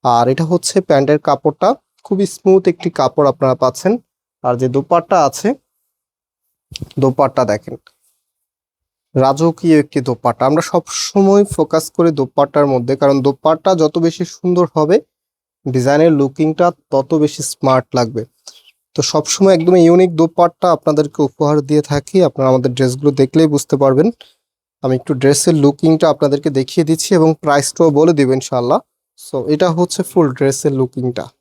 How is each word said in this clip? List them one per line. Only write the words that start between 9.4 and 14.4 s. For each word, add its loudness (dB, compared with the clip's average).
একটি -6
দোপাট্টা। -4
আমরা 0
সব -2
সময় 2
ফোকাস -2
করি 2
দোপাট্টার 0
মধ্যে, -2
কারণ 2
দোপাট্টা 0
যত 0
বেশি -4
সুন্দর 0